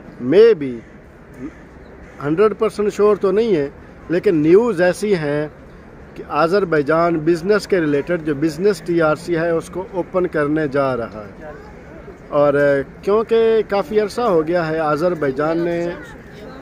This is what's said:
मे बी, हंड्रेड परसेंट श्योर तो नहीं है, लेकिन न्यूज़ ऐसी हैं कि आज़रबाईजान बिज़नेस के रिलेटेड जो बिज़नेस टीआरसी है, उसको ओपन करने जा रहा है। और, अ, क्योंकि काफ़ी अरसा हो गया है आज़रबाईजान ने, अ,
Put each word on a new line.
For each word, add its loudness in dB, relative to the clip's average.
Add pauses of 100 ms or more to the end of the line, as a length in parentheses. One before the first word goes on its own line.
(220)
मे 8
बी, -8 (1400)
हंड्रेड 2
परसेंट -2
श्योर 2
तो 0
नहीं 2
है, 0 (400)
लेकिन 2
न्यूज़ 4
ऐसी 2
हैं -2 (680)
कि -14
आज़रबाईजान 2
बिज़नेस 0
के 0
रिलेटेड 0
जो -4
बिज़नेस -2
टीआरसी 0
है, 0
उसको -6
ओपन -2
करने -2
जा 0
रहा -4
है। -14 (760)
और, 4
अ, 2 (200)
क्योंकि 2
काफ़ी -2
अरसा -2
हो 2
गया 0
है -4
आज़रबाईजान 0
ने, -2
अ, -6 (680)